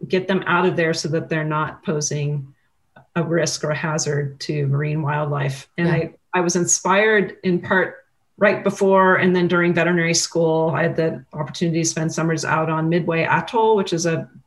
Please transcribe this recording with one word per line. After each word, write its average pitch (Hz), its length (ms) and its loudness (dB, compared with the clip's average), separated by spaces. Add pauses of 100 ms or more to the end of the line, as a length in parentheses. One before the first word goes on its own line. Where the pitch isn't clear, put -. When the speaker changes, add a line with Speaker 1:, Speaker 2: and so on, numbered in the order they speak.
Speaker 1:
get 185 200 -2
them 190 180 0
out 175 180 2
of 165 120 2
there 165 180 0
so 165 160 -4
that 151 180 -4
they're 156 160 -2
not 156 400 -4
posing 147 680 -4 (640)
a 170 60 0
risk 160 400 -2
or 151 80 -2
a 147 60 -2
hazard 143 640 -4
to 147 260 -4
marine 151 360 -2
wildlife. 143 760 -4
And 175 120 0
Speaker 2:
Yeah. 170 60 2
Speaker 1:
I, - 200 -2 (180)
I 180 80 2
was 175 160 0
inspired 196 840 2
in 175 180 0
part 185 360 0 (420)
right 196 260 2
before 190 520 4
and 180 200 4
then 175 120 2
during 175 260 2
veterinary 170 400 2
school. 160 600 0
I 160 100 0
had 165 120 -2
the 160 260 -2 (120)
opportunity 160 480 -2
to 156 60 0
spend 160 260 -2
summers 160 320 -2
out 160 240 0
on 160 180 0
Midway 165 360 0
Atoll, 220 520 2
which 196 160 -2
is 170 140 -2
an 160 200 -2 (200)